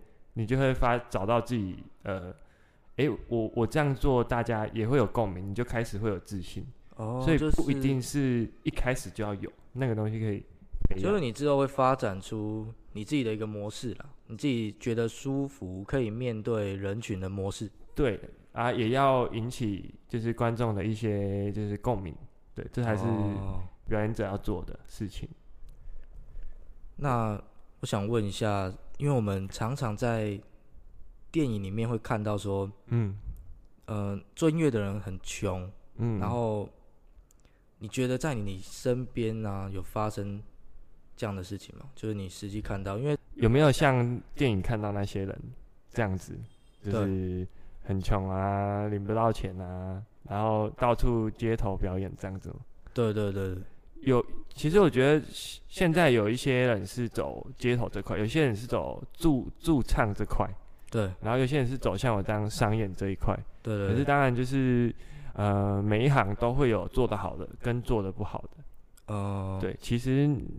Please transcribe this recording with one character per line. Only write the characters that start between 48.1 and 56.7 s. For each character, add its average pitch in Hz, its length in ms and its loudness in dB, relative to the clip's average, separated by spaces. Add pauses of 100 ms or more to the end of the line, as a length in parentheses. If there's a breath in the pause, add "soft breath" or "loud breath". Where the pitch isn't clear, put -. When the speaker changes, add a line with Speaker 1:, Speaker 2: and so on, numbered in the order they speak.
Speaker 1:
啊， 101 580 0
领 104 140 -2
不 104 120 0
到 113 180 4
钱 95 260 -4
啊， 92 420 -6 (280)
然 101 140 -2
后 107 340 2
到 120 180 4
处 113 360 4
街 113 260 0
头 98 180 0
表 95 240 0
演 95 180 -2
这 - 120 -8
样 95 100 -8
子 - 120 -12
吗？ - 60 -12 (360)
Speaker 2:
对， 113 200 2
对， 104 200 0
对， 95 220 -2
对。 92 80 -6 (400)
Speaker 1:
有， 127 220 6 (300)
其 151 160 0
实 185 80 6
我 196 100 10
觉 123 160 4
得 147 260 6
现 - 640 -2
在 165 160 6
有 117 200 6
一 117 80 2
些 127 300 2
人 101 200 2